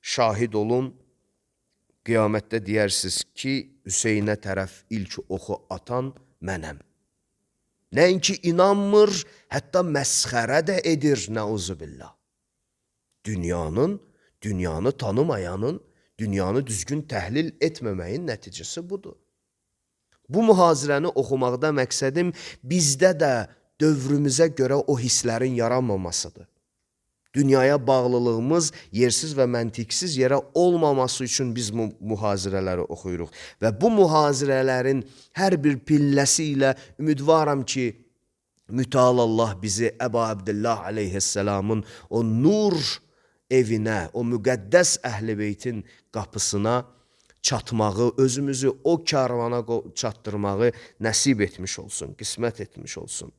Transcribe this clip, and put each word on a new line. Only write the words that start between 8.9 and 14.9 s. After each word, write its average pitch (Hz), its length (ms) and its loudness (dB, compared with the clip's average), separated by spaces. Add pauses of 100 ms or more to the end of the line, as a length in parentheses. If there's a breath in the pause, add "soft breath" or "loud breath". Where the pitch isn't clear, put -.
hətta 180 320 -2
məsxərə 135 800 0
də 185 160 0
edir, 143 480 0
nəuzubillah. 95 880 -8 (1080)
Dünyanın, 87 760 -2 (420 soft breath)
dünyanı 90 500 -4